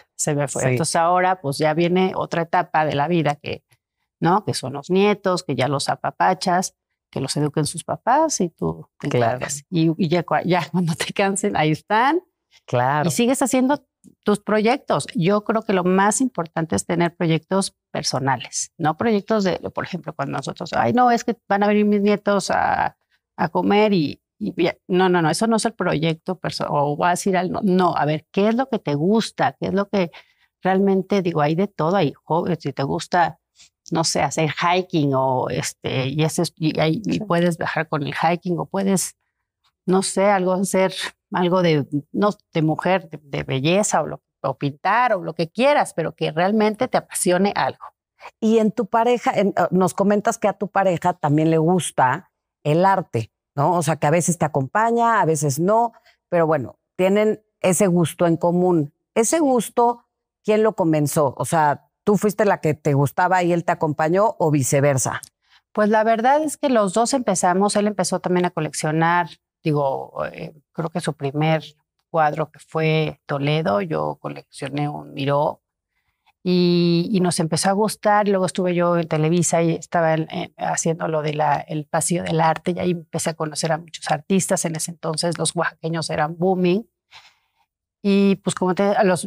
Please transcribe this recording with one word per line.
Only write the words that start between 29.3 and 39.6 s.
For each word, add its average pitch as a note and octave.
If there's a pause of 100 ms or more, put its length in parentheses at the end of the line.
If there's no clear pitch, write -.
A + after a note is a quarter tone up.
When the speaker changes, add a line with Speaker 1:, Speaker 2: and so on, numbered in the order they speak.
Speaker 1:
¿Qué -
es F3+
lo G3+
que F#3 (520)
realmente, F#3+
digo, E3+
hay D3+
de F#3+
todo, E3
hay D3+ (120)
hobbies, F3
si C#3+
te C#3
gusta, E3 (500)
no D#3+
sé, -
hacer D3+
hiking F3
o C3
este, -
y D3+
ese D#3
es, D#3+
y D#3
ahí, D#3+
y -
Speaker 2:
Sí. -
Speaker 1:
puedes F3
viajar -
con D3+
el C#3+
hiking E3+
o D#3
puedes, F#3+ (720)